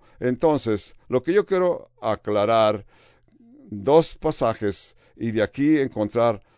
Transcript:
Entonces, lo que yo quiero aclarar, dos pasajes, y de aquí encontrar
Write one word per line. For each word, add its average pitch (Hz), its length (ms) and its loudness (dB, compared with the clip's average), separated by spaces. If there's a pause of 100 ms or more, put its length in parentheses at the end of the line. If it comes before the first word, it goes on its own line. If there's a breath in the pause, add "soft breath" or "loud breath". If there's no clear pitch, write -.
(180 soft breath)
Entonces, 123 800 -2 (120)
lo 127 140 -2
que 160 100 -4
yo 202 140 2
quiero 180 440 -2 (100)
aclarar, 107 840 0 (840 soft breath)
dos 131 460 2
pasajes, 113 800 -4 (180 soft breath)
y 117 160 -6
de 110 120 0
aquí 143 360 0
encontrar 117 640 -2 (160)